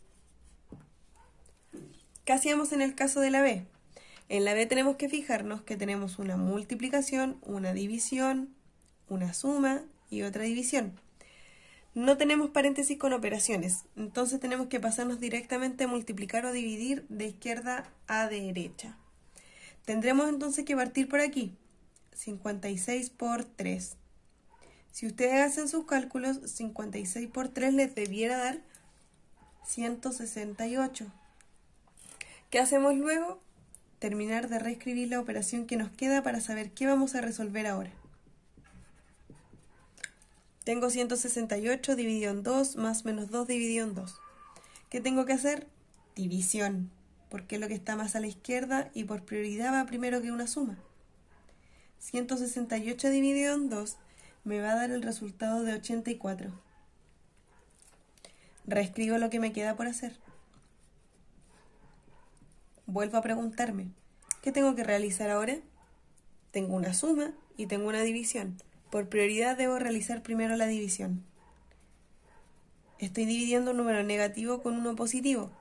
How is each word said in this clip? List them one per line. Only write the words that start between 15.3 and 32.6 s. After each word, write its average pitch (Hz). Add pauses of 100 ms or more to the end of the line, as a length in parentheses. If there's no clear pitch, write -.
a 254
multiplicar 226
o 247
dividir 240
de 214
izquierda 240 (160)
a 220
derecha. 196 (840)
Tendremos 254
entonces 285
que 285
partir 254
por 285
aquí, 285 (560)
cincuenta 202
y 196
seis 247
por 240
tres. 185 (920)
Si -
ustedes 254
hacen 285
sus 320
cálculos, 262
cincuenta 214
y 202
seis 233
por 254
tres 262
les 269
debiera 214
dar 254 (1040)
ciento 240
sesenta 220
y 247
ocho. 262 (1400)
¿Qué 254
hacemos 277